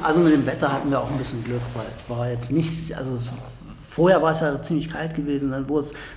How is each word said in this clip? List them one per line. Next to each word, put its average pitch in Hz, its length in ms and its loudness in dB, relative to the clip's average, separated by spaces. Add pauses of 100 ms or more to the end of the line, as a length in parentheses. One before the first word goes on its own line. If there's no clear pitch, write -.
also 156 180 4
mit 160 140 8
dem 139 100 6
Wetter 135 260 0
hatten 139 200 0
wir 135 100 2
auch 117 100 -4
ein 143 60 -2
bisschen 123 260 -4
Glück, 120 200 -4 (120)
weil 113 120 -6 (100)
es - 140 -16
war 120 180 -2
jetzt 120 220 -4
nicht, 160 440 0
also 131 200 -4
es, 117 140 -4 (600)
vorher 175 320 6
war 156 120 4
es 156 80 0
ja 143 200 0
ziemlich 160 300 -2
kalt 160 240 -6
gewesen, 139 380 -2
dann 135 180 -4
wurde 147 160 0
es 147 80 -10 (220)